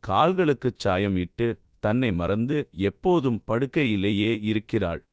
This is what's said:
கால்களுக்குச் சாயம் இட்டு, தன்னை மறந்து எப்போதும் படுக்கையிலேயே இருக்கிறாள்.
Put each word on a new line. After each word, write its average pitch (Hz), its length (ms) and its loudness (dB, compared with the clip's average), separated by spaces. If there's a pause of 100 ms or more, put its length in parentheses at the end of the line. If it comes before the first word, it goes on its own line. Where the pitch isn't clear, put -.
கால்களுக்குச் 147 720 2
சாயம் 98 360 0
இட்டு, 95 440 -4 (200)
தன்னை 110 340 0
மறந்து 113 580 -2
எப்போதும் 120 760 0
படுக்கையிலேயே 110 920 0
இருக்கிறாள். 104 720 -2